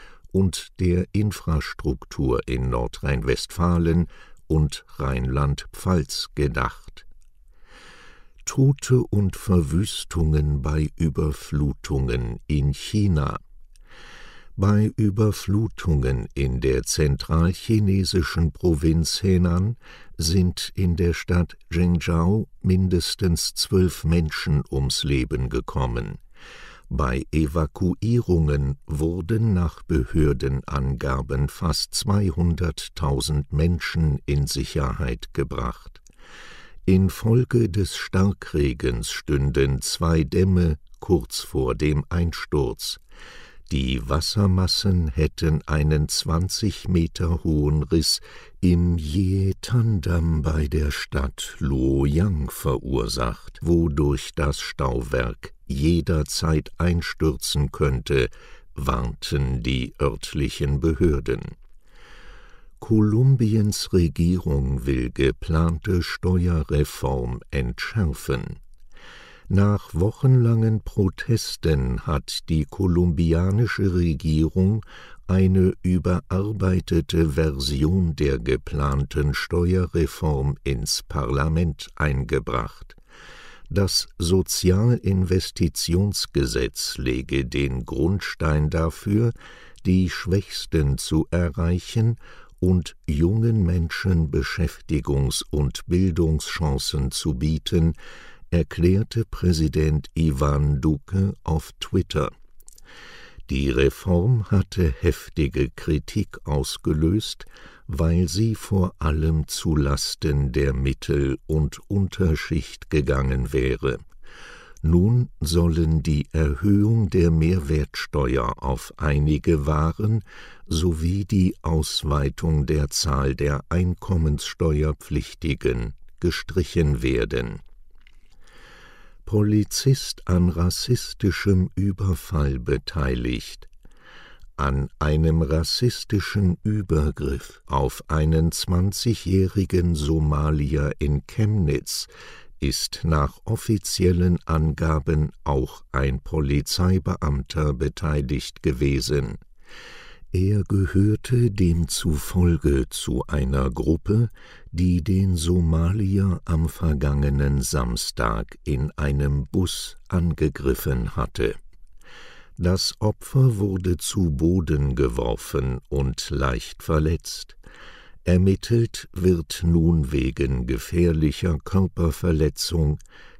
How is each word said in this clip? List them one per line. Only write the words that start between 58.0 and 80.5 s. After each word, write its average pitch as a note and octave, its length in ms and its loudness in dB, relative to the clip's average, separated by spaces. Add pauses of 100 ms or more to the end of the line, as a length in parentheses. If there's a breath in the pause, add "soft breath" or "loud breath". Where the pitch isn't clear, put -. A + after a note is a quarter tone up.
warnten B1+ 880 -2
die B1+ 360 -2
örtlichen C#2 800 -2
Behörden. D2 640 0 (1400 loud breath)
Kolumbiens A2 1120 2
Regierung D#2 920 2
will B1+ 240 -2
geplante E2 920 0
Steuerreform D2 1400 -2 (100)
entschärfen. C2+ 1120 -4 (880 loud breath)
Nach G2+ 460 2
wochenlangen A2+ 880 2
Protesten D#2+ 1160 0
hat - 480 -4
die D#2+ 160 2
kolumbianische F2+ 1300 2
Regierung E2+ 920 2 (440 loud breath)
eine F#2 440 4 (100)
überarbeitete F2+ 1500 0
Version D2+ 840 0
der C#2 240 0
geplanten C#2 920 -2
Steuerreform E2 1300 0